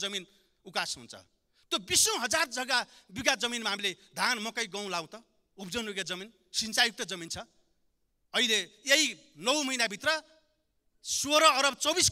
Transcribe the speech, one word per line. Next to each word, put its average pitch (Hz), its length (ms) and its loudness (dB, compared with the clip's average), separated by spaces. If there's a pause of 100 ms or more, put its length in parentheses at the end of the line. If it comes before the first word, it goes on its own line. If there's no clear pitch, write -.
जमिन 196 240 -6 (400)
उकास 180 320 -6
हुन्छ। 113 180 -16 (560)
त्यो 330 140 -2
बिसौँ 370 400 2
हजार 320 240 0
जग्गा, 247 300 -2 (340)
बिघा 226 240 2
जमिनमा 226 340 -2
हामीले 202 220 -2 (240)
धान, 214 240 2
मकै, 226 320 -4
गहुँ 202 160 -6
लाउँ 170 240 -4
त? 220 80 -16 (400)
उब्जनयोग्य 196 480 -6
जमिन, 185 200 -8 (200)
सिँचाइयुक्त 226 560 0
जमिन 170 240 -8
छ। 196 160 -10 (880)
अहिले 226 260 4 (300)
यही 294 180 6 (380)
नौ 294 180 2
महिनाभित्र 247 460 -2 (960)
सोह्र 302 400 2 (160)
अरब 277 160 2
चौबिस 339 360 2